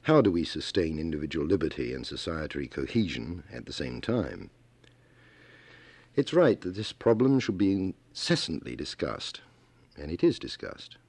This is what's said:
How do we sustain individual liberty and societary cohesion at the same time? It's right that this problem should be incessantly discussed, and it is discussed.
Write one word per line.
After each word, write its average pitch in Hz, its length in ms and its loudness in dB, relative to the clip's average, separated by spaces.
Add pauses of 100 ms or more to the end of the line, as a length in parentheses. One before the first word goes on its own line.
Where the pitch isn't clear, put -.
How 156 140 8
do 101 120 6
we 85 100 2
sustain 80 560 -2
individual 76 480 -2
liberty 78 480 0
and 65 100 -8
societary 73 640 -6
cohesion 73 840 -2
at - 140 -12
the - 60 -14
same 62 280 -8
time? 110 500 -4 (1600)
It's 143 200 0
right 156 260 6
that 92 140 -6
this 104 180 -6
problem 123 480 4
should 104 160 -2
be 95 380 4 (180)
incessantly - 640 -2
discussed, - 640 -6 (560)
and 73 140 -10
it 85 120 -2
is 170 160 4
discussed. - 600 -12 (100)